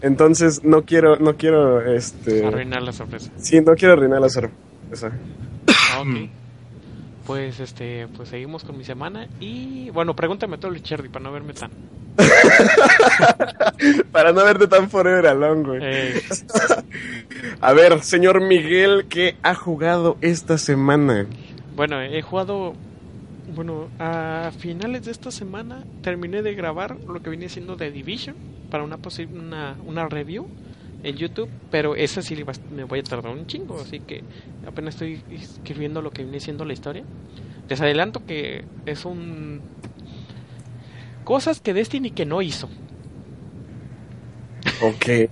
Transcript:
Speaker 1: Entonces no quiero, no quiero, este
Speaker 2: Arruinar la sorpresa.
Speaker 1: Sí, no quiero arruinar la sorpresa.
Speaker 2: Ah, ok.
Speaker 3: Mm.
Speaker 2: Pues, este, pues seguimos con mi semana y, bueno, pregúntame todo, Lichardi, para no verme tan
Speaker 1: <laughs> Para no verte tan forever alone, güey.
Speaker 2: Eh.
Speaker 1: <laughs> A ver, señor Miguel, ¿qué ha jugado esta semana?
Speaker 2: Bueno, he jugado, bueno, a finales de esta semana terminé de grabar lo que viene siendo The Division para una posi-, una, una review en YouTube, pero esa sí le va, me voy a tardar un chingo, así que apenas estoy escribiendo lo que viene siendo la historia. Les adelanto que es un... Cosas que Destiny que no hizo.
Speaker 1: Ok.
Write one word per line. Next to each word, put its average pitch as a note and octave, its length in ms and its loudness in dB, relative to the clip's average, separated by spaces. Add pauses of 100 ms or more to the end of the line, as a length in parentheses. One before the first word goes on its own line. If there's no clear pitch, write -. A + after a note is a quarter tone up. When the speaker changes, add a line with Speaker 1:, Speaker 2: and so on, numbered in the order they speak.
Speaker 1:
Entonces D#3 600 4
no D#3 200 6
quiero, D#3+ 340 6
no D3+ 200 4
quiero, D3 440 4 (100)
este A2 540 0
Speaker 2:
Arruinar B2+ 380 -4
la B2 100 -6
sorpresa. A2+ 440 -12
Speaker 1:
Sí, D#3+ 240 6
no D#3+ 140 8
quiero F3+ 200 8
arruinar C3+ 260 4
la C3 80 6
sorpresa. - 840 -8 (800)
Speaker 2:
Ah, C3 80 -4
ok. C#3 60 -6
Speaker 3:
Mm. A2 220 -6 (960)
Speaker 2:
Pues, C3+ 340 -8
este, A#2+ 560 -12
pues A#2 140 -16
seguimos C#3+ 340 -14
con C#3+ 140 -14
mi C3 80 -16
semana E3 420 -12 (140)
y, B3+ 480 -12
bueno, E3+ 260 -2
pregúntame F3 420 -4
todo, F#3+ 140 -8
Lichardi, D3 380 -10
para C3 140 -14
no C3+ 100 -12
verme D3 200 -14
tan A2+ 180 -14 (460)
Speaker 1:
<laughs> - 1900 6
Para E3 200 6
no F#3+ 140 6
verte G3+ 220 6
tan F#3+ 220 6
forever F#3 380 4
alone, D3+ 360 4
güey. C3+ 200 -4
Speaker 2:
Eh. C3+ 380 -2 (680)
Speaker 1:
<laughs> - 720 -14
A C3 120 6
ver, E3 280 10
señor F#3 400 4
Miguel, F#3 680 4
¿qué F3 340 0
ha F3 120 2
jugado E3+ 680 0
esta E3 360 0
semana? C#3 680 2 (500)
Speaker 2:
Bueno, D3 260 -2
he C#3+ 200 -6
jugado, F#3+ 520 -6 (800)
bueno, D#3+ 340 -10 (120)
a E3 580 -6
finales G3+ 480 -10
de A3+ 60 -12
esta A#3 200 -14
semana G#3+ 520 -14 (180)
terminé F3+ 400 -6
de G#3 140 -6
grabar F3+ 400 -8 (120)
lo F3 140 -12
que E3 80 -12
viene E3+ 200 -12
siendo F3+ 260 -14
The D#3 160 -10
Division C#3+ 440 -12 (360)
para D3 120 -6
una D3+ 140 -12
posi-, E3 340 -14
una, D#3+ 440 -12 (100)
una D#3+ 220 -8
review D3+ 400 -10 (560)
en C#3 120 -10
YouTube, E3+ 340 -8 (200)
pero D3+ 260 -2
esa E3+ 280 -4
sí D#3+ 120 -10
le D3+ 80 -12
va, C3+ 100 -10 (220)
me C#3 80 -12
voy B2+ 160 -8
a C3 40 -10
tardar A#2+ 280 -10
un D3+ 140 -14
chingo, C#4+ 340 -12
así C#3+ 200 -14
que - 240 -16 (440)
apenas D#3 280 -12
estoy D#3+ 340 -12
escribiendo D3+ 720 -12
lo D#3 80 -10
que C3+ 140 -14
viene C3+ 160 -12
siendo D3+ 260 -12
la C#3+ 80 -10
historia. C#3+ 300 -12 (680)
Les C3+ 100 -6
adelanto D3+ 460 -2
que C#3 400 -10 (220)
es D3+ 180 -10
un... D#3+ 560 -12 (1600)
Cosas C4+ 360 -2
que G3+ 140 -4
Destiny A3+ 380 -4
que E3+ 140 -6
no D#3 160 -4
hizo. E3 260 -8 (2250)
Speaker 1:
Ok. A2 240 0 (260)